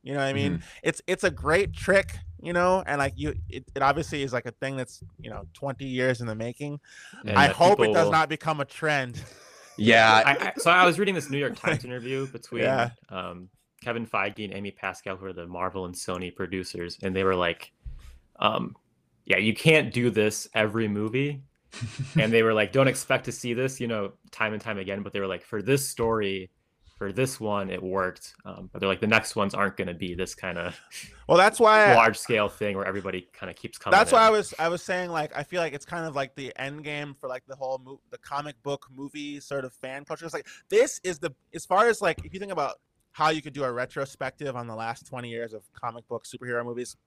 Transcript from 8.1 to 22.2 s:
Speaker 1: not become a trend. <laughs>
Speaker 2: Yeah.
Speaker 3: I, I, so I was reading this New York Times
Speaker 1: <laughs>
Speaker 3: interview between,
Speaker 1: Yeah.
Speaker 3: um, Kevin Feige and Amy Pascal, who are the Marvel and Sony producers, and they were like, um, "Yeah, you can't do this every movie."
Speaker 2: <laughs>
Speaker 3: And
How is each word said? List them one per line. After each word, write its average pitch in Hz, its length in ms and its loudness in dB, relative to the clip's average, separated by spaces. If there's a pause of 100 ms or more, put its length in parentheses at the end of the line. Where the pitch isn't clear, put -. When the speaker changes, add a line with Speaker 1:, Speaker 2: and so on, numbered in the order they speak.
Speaker 1:
not 160 160 4
become 156 320 -4
a 135 40 0
trend. 139 640 -2
<laughs> - 40 -20 (480)
Speaker 2:
Yeah. 110 460 8
Speaker 3:
I, 139 40 6 (180)
I, - 80 -4
so 170 160 4
I 180 120 8
was 170 140 4
reading 190 160 0
this 147 160 -4
New 139 80 -2
York 139 180 -2
Times 156 280 -2
Speaker 1:
<laughs> - 0 -
Speaker 3:
interview 127 420 -6
between, 117 380 -6
Speaker 1:
Yeah. 123 260 2 (200)
Speaker 3:
um, 90 380 -10 (320)
Kevin 117 280 -6
Feige 104 360 -4
and 98 80 -10
Amy 101 200 -10
Pascal, 95 440 -8
who 95 100 -14
are 95 60 -10
the 87 140 -12
Marvel 90 380 -6
and 87 100 -10
Sony 90 400 -8
producers, 90 680 -8
and 95 140 -4
they 95 80 0
were 95 140 2
like, 85 340 -2 (680)
um, - 360 0 (480)
"Yeah, 92 120 2
you 107 180 2
can't 151 380 4
do 123 180 2
this 107 420 0
every 110 360 0
movie." 127 540 -4 (300)
Speaker 2:
<laughs> - 460 -4
Speaker 3:
And 110 140 4